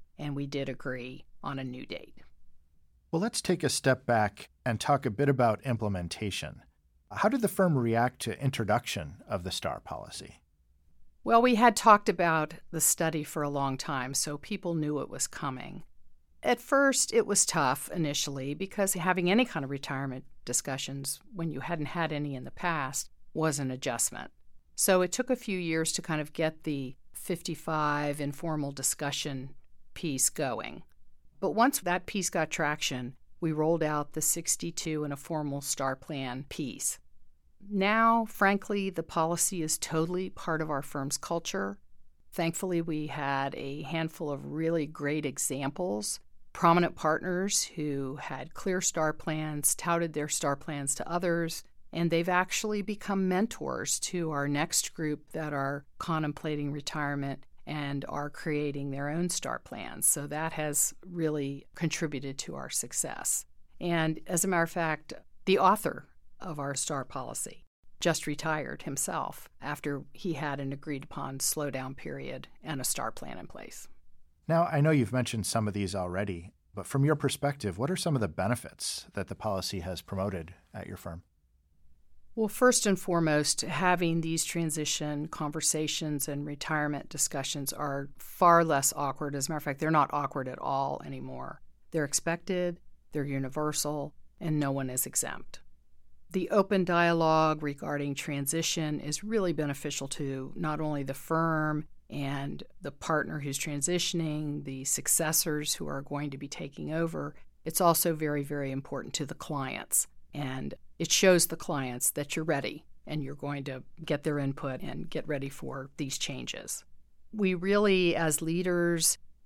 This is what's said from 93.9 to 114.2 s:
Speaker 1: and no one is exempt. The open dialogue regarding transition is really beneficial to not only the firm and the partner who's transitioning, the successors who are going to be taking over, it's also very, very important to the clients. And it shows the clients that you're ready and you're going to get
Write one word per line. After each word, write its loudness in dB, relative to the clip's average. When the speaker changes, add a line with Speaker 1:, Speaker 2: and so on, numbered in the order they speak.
Speaker 1:
and 2
no 2
one -2
is -2
exempt. -4
The 0
open 6
dialogue 6
regarding -2
transition 0
is -4
really 2
beneficial -2
to -4
not -2
only 0
the -6
firm 2
and -4
the -6
partner 0
who's -4
transitioning, 0
the -8
successors 2
who -4
are -4
going -4
to -8
be -8
taking -8
over, -2
it's -2
also 6
very, 0
very -4
important -6
to -2
the -8
clients. -2
And -4
it -2
shows 8
the -4
clients -2
that -4
you're -2
ready -2
and -4
you're -8
going -6
to -8
get -2